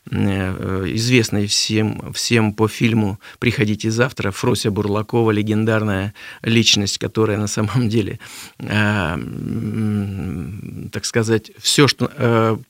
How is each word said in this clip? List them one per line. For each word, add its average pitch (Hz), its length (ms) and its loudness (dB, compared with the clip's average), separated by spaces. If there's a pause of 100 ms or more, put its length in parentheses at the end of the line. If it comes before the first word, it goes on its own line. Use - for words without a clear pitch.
(100)
э, 95 800 -2
известной 110 580 2
всем, 107 640 -2
всем 110 400 2
по 110 160 2
фильму 110 500 0 (200)
«Приходите 110 520 0
завтра». 113 400 0
Фрося 113 400 -2
Бурлакова, 104 600 0
легендарная 107 800 0 (300)
личность, 113 560 2
которая 107 400 0
на 104 100 -2
самом 110 400 0
деле, 110 300 0 (400)
э, 104 560 0
м, 101 1800 -4
так - 140 -6
сказать, 110 520 0
всё, - 300 4
что, - 260 -2
э, 113 440 2 (120)